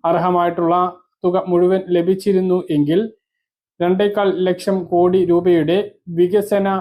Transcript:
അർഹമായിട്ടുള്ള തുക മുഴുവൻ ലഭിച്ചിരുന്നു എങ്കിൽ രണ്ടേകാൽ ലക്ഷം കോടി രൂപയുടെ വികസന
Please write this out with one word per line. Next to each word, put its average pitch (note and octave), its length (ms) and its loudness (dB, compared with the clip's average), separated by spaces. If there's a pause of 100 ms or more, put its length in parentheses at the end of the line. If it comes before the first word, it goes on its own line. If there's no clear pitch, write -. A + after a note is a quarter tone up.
അർഹമായിട്ടുള്ള E3+ 720 0 (460)
തുക F3+ 160 0 (100)
മുഴുവൻ F3+ 400 2
ലഭിച്ചിരുന്നു F#3 680 0 (120)
എങ്കിൽ D3+ 300 0 (800)
രണ്ടേകാൽ G3+ 500 0 (140)
ലക്ഷം F#3 420 -2
കോടി F3+ 400 2
രൂപയുടെ E3+ 520 2 (320)
വികസന G3 580 0 (140)